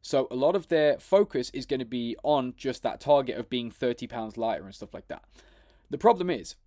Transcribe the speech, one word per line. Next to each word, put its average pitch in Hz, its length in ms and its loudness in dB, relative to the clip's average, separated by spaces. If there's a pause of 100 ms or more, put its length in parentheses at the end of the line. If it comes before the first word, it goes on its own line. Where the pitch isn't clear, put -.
So 135 300 0
a 127 40 -6
lot 147 200 2
of 175 140 -4
their 151 280 4
focus - 520 2
is 135 160 -8
gonna 131 180 -2
be 117 400 -6
on 131 320 0
just - 280 -6
that - 180 -4
target 139 360 2
of 120 120 -8
being 120 200 -4
thirty 120 380 -4
pounds 110 300 -10
lighter 110 260 -2
and 98 100 -18
stuff - 200 -16
like - 160 -16
that. - 160 -14 (640)
The 147 80 -6
problem 180 320 4
is 113 260 -6 (120)